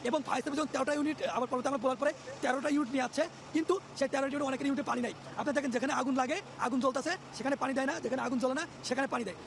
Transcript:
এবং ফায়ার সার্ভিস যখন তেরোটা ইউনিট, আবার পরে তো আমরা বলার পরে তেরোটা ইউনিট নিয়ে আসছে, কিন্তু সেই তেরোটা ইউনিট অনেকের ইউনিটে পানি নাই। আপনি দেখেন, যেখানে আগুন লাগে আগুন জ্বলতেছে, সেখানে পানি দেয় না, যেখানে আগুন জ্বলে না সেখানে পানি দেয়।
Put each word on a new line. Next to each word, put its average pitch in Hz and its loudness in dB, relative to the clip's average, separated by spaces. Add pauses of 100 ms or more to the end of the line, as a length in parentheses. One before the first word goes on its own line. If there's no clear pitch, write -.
এবং 285 2
ফায়ার 247 0
সার্ভিস 285 -2
যখন 302 0
তেরোটা 285 2
ইউনিট, 294 0
আবার 240 0
পরে 254 -2
তো 240 0
আমরা 277 0
বলার 262 2
পরে 277 2 (300)
তেরোটা 262 2
ইউনিট 285 2
নিয়ে 269 2
আসছে, 262 0 (300)
কিন্তু 359 4 (180)
সেই 269 2
তেরোটা 269 2
ইউনিট 285 0
অনেকের 269 0
ইউনিটে 277 2
পানি 247 0
নাই। 214 0 (240)
আপনি 294 0
দেখেন, 269 2
যেখানে 247 2
আগুন 262 2
লাগে 269 2 (180)
আগুন 247 2
জ্বলতেছে, 269 2 (200)
সেখানে 277 0
পানি 269 -2
দেয় 262 2
না, 320 -2
যেখানে 254 -2
আগুন 247 0
জ্বলে 254 2
না 320 -2 (160)
সেখানে 269 0
পানি 247 -2
দেয়। 190 -6 (120)